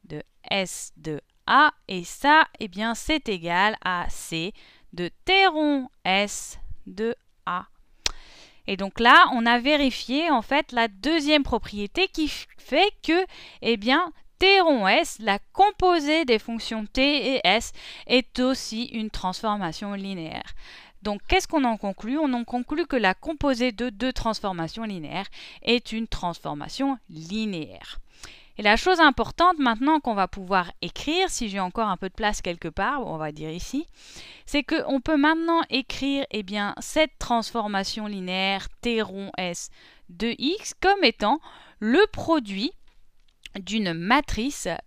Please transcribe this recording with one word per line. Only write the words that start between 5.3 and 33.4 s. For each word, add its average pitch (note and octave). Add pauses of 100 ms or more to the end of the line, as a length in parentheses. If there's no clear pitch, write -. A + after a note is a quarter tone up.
rond D4 (160)
S G3+ (280)
de G#3 (300)
A. F3+ (1000)
Et G3
donc G3
là, B3+
on A#3
a A#3+
vérifié C#4+
en B3
fait D4
la A#3
deuxième C#4+
propriété G#3+
qui D#4
f-, - (120)
fait F#4 (100)
que, F4 (340)
eh A#3
bien, C4+ (260)
T G4
rond C#4
S, D4
la G#3 (120)
composée E4+
des A#3
fonctions A3
T C4+
et B3+
S, G#3 (340)
est -
aussi B3+
une A3
transformation G3+
linéaire. F#3+ (480)
Donc, G#3
qu'est-ce F#4
qu'on D4
en A3+
conclut ? G#3
On D4
en A#3+
conclut C#4+
que -
la G3
composée C4
de A#3+
deux A#3+
transformations G3
linéaires F#3 (360)
est A#3+
une A3+
transformation E3+ (100)
linéaire. E3+ (600)
Et G#3+
la G#3
chose F4+
importante D#4+
maintenant C4+
qu'on A#3+
va F#3+
pouvoir F#3 (100)
écrire, D#4+
si A3+
j'ai G3
encore G3
un F3+
peu F#3+
de -
place G#3+
quelque F3
part, A3+
on D#3
va D#3
dire D3+